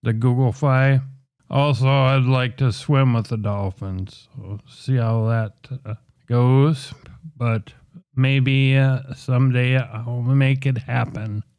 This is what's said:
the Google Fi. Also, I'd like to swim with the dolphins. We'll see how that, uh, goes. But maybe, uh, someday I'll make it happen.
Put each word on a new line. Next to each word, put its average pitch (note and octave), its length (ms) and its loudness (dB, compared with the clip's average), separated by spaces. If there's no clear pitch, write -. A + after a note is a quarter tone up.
the A2+ 100 -2
Google B2 400 2
Fi. C3+ 480 2
Also, C#3 380 0
I'd C3+ 360 2
like B2+ 340 0
to C3 140 2
swim C3+ 420 2
with A2+ 140 -2
the A2+ 100 -4
dolphins. G2 960 -6
We'll G#2 320 -12
see - 280 -4
how A2+ 320 0
that, A2+ 260 -2
uh, G#2+ 100 -8
goes. C3 680 2
But A2+ 360 -4
maybe, C3+ 600 2
uh, C3+ 380 0
someday B2+ 600 0
I'll A#2+ 460 -6
make C3+ 440 2
it C3 120 0
happen. A2 640 -6